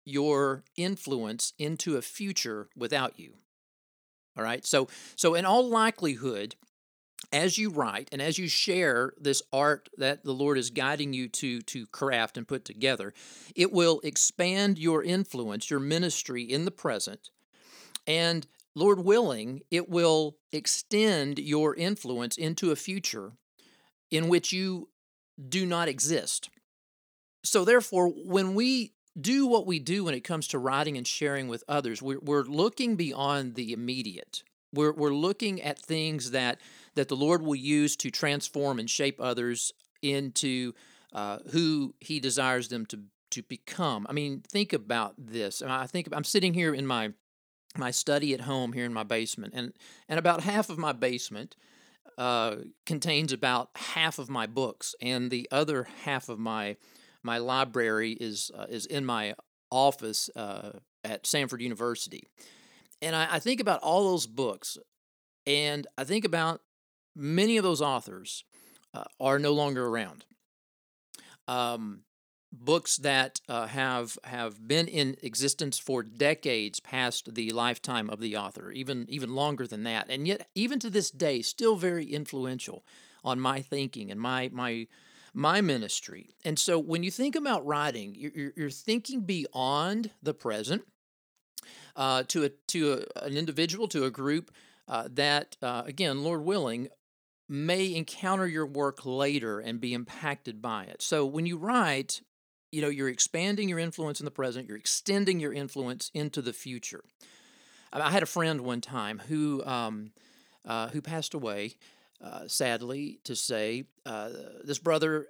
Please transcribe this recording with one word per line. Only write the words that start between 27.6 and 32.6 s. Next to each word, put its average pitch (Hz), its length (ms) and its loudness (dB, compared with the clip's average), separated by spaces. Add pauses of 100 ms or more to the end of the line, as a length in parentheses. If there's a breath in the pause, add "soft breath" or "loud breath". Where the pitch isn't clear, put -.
therefore, 190 460 6
when 190 460 2
we 247 380 2 (260)
do 262 260 4
what 226 200 6
we 175 140 2
do 175 240 0
when 165 100 2
it 123 100 -4
comes 160 260 -4
to 143 100 -2
writing 135 380 0
and 123 100 -4
sharing 139 400 -2
with 117 200 -6
others, 127 340 0
we're, 135 180 -2
we're 143 240 2
looking 202 540 2